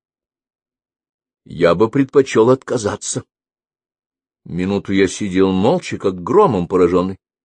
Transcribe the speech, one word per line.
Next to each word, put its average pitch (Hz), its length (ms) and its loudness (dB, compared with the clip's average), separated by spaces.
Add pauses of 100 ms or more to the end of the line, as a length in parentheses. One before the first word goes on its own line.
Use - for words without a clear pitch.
(1500)
«Я 85 280 0
бы 107 140 2
предпочел 135 600 2
отказаться». 113 760 -4 (1200)
Минуту 92 480 -4
я 98 160 2
сидел 95 440 0
молча, 110 440 -2
как 92 260 -6
громом 110 460 2
пораженный. 90 480 0 (280)